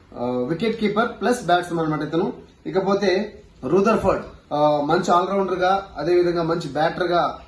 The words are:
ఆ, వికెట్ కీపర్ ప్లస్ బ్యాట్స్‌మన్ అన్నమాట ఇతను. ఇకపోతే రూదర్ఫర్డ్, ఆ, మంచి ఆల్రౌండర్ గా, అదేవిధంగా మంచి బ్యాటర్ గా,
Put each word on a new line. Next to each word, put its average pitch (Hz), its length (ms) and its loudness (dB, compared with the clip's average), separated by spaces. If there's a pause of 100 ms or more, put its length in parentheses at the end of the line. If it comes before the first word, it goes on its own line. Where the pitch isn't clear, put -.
(180)
ఆ, 120 60 -6
వికెట్ 127 560 -2
కీపర్ 214 280 0
ప్లస్ 233 360 -2
బ్యాట్స్‌మన్ 170 420 0
అన్నమాట 151 220 -4
ఇతను. 202 240 -2 (340)
ఇకపోతే 190 760 0 (220)
రూదర్ఫర్డ్, 190 580 2 (320)
ఆ, 147 300 4
మంచి 170 260 2
ఆల్రౌండర్ 185 480 0
గా, 185 280 0 (100)
అదేవిధంగా 175 460 2
మంచి 165 260 -2
బ్యాటర్ 156 360 -2
గా, 170 440 0